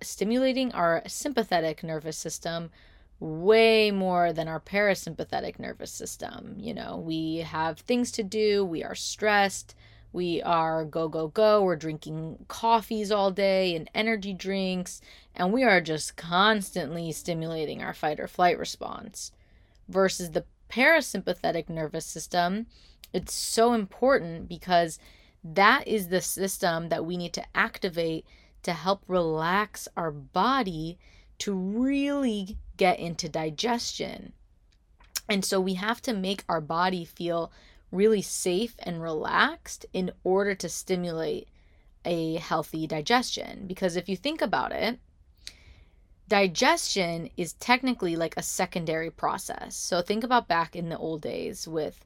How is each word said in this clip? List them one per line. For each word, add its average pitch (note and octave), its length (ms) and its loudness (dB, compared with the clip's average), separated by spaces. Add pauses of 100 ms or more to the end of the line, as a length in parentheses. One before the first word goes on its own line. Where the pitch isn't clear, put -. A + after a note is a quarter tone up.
stimulating B3+ 720 0
our E3 340 2
sympathetic F#3+ 800 -2
nervous D#3+ 340 -6
system E3 540 -8 (480)
way G#3+ 720 6
more F3+ 400 2
than D#3+ 160 -4
our D#3+ 140 -4
parasympathetic F#3 960 -2
nervous - 320 -10
system. - 640 -12
You - 160 -8
know, - 220 -8
we D#3+ 420 -4
have D#3+ 420 -4
things B3 340 0
to A3+ 100 -2
do, G3+ 400 2
we E3 220 -2
are - 100 -8
stressed, - 800 2 (380)
we F3 300 0
are D#3+ 420 2
go, D#3+ 240 -2
go, D#3+ 180 -2
go, G#3+ 340 6
we're F3+ 140 4
drinking D#3 720 -8
coffees A3 640 2
all G3 200 4
day F#3+ 440 2
and D#3+ 180 -6
energy G#3 400 0
drinks, F#3 680 -4 (340)
and F3+ 160 2
we C4 120 4
are G3 180 6
just D#3 340 -4
constantly E3+ 960 2
stimulating D#3+ 680 -4
our - 120 -6
fight D3+ 280 -2
or F#3+ 80 -6
flight F3+ 280 4
response. - 760 -10 (560)
Versus F#3 420 2
the E3 140 -2 (240)
parasympathetic G3 1000 2
nervous D#3+ 380 -6
system, F3+ 640 -2 (440)
it's - 220 -6
so A#3 400 4
important F#3+ 760 0
because E3+ 520 2 (440)
that G3 440 4
is G#3 220 -2
the F3+ 100 2
system E3+ 720 -2
that D#3+ 160 0
we F3+ 100 -4
need F3 160 -6
to - 140 -6 (100)
activate E3+ 720 -2 (380)
to F3 100 -2
help F3+ 340 0
relax F3 880 0
our E3+ 160 -2
body F3+ 840 0 (400)
to G3+ 160 -4
really A#3 1040 0 (180)
get F3+ 240 4
into E3+ 300 -6
digestion. - 1040 -4 (960)
And G3 160 2
so G3 160 2
we F#3 140 0
have G#3+ 260 -2
to C4 120 -2
make F#3+ 360 -2
our E3+ 100 0
body E3+ 460 0
feel E3+ 460 -4 (400)
really G3+ 300 4
safe F#3+ 580 -2
and E3+ 220 -8
relaxed F3 920 0
in F#3 180 -2 (120)
order G3 320 2
to F3+ 120 -6
stimulate D#3+ 800 -4 (560)
a E3 320 0
healthy D#3+ 500 -2
digestion. F#3+ 840 -2
Because F#3 280 -2
if F3 140 -4
you F#3 80 -2
think D#4 240 -4
about F3+ 320 0
it, A#3 260 -2 (1300)
digestion G3 1080 2
is E3+ 160 -4
technically, A#3+ 640 0
like, E3 180 -2
a F3 80 -4
secondary E3 680 -2
process. - 640 -6
So - 260 0
think G#3+ 240 -2
about A#3+ 240 2
back E3 260 0
in E3+ 140 -6
the E3 80 -6
old D#3+ 240 -6
days - 460 -6
with, D#3+ 380 -4